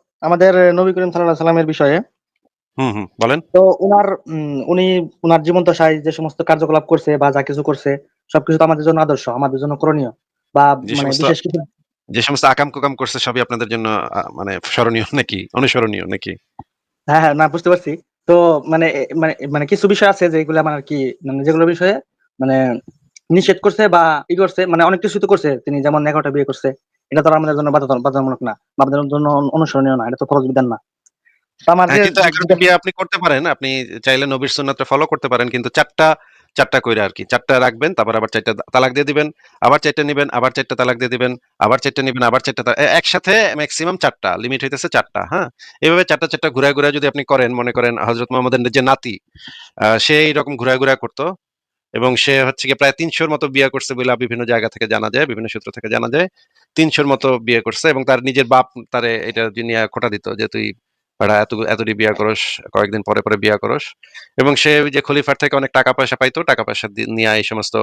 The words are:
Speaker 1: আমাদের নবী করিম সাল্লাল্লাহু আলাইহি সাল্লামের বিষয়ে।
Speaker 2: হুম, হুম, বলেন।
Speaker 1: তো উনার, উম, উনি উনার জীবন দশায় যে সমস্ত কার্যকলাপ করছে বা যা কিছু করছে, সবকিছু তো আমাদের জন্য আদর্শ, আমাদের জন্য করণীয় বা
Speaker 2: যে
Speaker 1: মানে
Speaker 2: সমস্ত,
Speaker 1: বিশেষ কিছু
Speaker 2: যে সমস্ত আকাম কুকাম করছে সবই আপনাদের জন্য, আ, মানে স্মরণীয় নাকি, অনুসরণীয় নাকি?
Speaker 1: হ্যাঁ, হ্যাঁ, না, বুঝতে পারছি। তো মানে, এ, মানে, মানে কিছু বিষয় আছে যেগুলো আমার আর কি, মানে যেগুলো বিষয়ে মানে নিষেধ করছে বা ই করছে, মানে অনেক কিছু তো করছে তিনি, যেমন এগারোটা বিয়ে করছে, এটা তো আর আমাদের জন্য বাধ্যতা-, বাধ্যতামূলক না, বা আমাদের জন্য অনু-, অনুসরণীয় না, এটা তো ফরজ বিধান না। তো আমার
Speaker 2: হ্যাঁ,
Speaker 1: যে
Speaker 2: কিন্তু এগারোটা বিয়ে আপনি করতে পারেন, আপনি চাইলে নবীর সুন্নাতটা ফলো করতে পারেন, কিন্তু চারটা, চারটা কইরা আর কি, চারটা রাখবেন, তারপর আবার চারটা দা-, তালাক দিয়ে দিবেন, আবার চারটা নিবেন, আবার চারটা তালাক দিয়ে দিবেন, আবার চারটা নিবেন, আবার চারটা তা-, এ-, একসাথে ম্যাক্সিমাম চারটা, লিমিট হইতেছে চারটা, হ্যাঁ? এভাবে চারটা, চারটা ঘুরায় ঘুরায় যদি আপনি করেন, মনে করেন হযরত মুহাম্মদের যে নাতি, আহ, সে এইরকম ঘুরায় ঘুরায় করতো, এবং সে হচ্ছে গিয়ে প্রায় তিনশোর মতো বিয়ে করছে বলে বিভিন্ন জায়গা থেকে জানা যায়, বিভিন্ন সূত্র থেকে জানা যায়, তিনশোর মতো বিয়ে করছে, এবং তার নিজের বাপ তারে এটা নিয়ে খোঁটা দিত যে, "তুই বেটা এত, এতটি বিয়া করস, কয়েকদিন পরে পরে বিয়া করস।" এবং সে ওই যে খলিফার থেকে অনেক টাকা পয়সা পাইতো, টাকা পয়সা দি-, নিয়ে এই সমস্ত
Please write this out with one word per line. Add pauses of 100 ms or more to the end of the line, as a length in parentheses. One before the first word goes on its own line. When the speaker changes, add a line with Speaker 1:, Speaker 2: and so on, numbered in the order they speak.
(220)
Speaker 1:
আমাদের
নবী
করিম
সাল্লাল্লাহু
আলাইহি
সাল্লামের
বিষয়ে। (800)
Speaker 2:
হুম,
হুম, (140)
বলেন।
Speaker 1:
তো (180)
উনার, (180)
উম,
উনি (380)
উনার
জীবন
দশায়
যে
সমস্ত
কার্যকলাপ
করছে
বা
যা
কিছু
করছে, (340)
সবকিছু
তো
আমাদের
জন্য
আদর্শ,
আমাদের
জন্য
করণীয় (440)
বা
Speaker 2:
যে
Speaker 1:
মানে
Speaker 2:
সমস্ত,
Speaker 1:
বিশেষ
কিছু (500)
Speaker 2:
যে
সমস্ত
আকাম
কুকাম
করছে
সবই
আপনাদের
জন্য,
আ,
মানে
স্মরণীয় (100)
নাকি,
অনুসরণীয়
নাকি? (760)
Speaker 1:
হ্যাঁ,
হ্যাঁ,
না,
বুঝতে
পারছি। (300)
তো
মানে,
এ,
মানে, (180)
মানে
কিছু
বিষয়
আছে
যেগুলো
আমার
আর
কি, (120)
মানে
যেগুলো
বিষয়ে (440)
মানে (760)
নিষেধ
করছে
বা
ই
করছে,
মানে
অনেক
কিছু
তো
করছে
তিনি,
যেমন
এগারোটা
বিয়ে
করছে, (440)
এটা
তো
আর
আমাদের
জন্য
বাধ্যতা-,
বাধ্যতামূলক
না,
বা
আমাদের (100)
জন্য
অনু-,
অনুসরণীয়
না,
এটা
তো
ফরজ
বিধান
না। (880)
তো
আমার
Speaker 2:
হ্যাঁ,
Speaker 1:
যে
Speaker 2:
কিন্তু
এগারোটা
বিয়ে
আপনি
করতে
পারেন,
আপনি (180)
চাইলে
নবীর
সুন্নাতটা
ফলো
করতে
পারেন,
কিন্তু
চারটা, (400)
চারটা
কইরা
আর
কি,
চারটা
রাখবেন,
তারপর
আবার
চারটা
দা-, (100)
তালাক
দিয়ে
দিবেন, (340)
আবার
চারটা
নিবেন,
আবার
চারটা
তালাক
দিয়ে
দিবেন, (240)
আবার
চারটা
নিবেন,
আবার
চারটা
তা-,
এ-,
একসাথে
ম্যাক্সিমাম
চারটা,
লিমিট
হইতেছে
চারটা,
হ্যাঁ? (340)
এভাবে
চারটা,
চারটা
ঘুরায়
ঘুরায়
যদি
আপনি
করেন,
মনে
করেন
হযরত
মুহাম্মদের
যে
নাতি, (680)
আহ,
সে (100)
এইরকম
ঘুরায়
ঘুরায়
করতো, (580)
এবং
সে
হচ্ছে
গিয়ে
প্রায়
তিনশোর
মতো
বিয়ে
করছে
বলে
বিভিন্ন
জায়গা
থেকে
জানা
যায়,
বিভিন্ন
সূত্র
থেকে
জানা
যায়, (480)
তিনশোর
মতো
বিয়ে
করছে,
এবং
তার
নিজের
বাপ (240)
তারে (140)
এটা
নিয়ে
খোঁটা
দিত
যে,
"তুই (460)
বেটা
এত, (140)
এতটি
বিয়া
করস, (300)
কয়েকদিন
পরে
পরে
বিয়া
করস।" (540)
এবং
সে
ওই
যে
খলিফার
থেকে
অনেক
টাকা
পয়সা
পাইতো,
টাকা
পয়সা
দি-,
নিয়ে
এই
সমস্ত